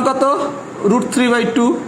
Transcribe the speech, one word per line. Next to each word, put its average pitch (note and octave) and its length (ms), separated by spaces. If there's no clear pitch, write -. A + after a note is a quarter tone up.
কত? C4+ 160
Root B3 140
three A#3+ 200
by A#3 80
two। A#3 120